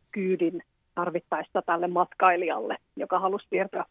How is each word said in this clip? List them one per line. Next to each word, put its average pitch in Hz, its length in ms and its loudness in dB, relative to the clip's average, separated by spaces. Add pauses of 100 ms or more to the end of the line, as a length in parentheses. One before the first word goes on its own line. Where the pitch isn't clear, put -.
(120)
kyydin 180 500 0 (320)
tarvittaessa 170 680 -2
tälle 175 240 0
matkailijalle, 175 920 2 (200)
joka 180 220 0
halusi 190 320 -2
siirtyä 190 400 -2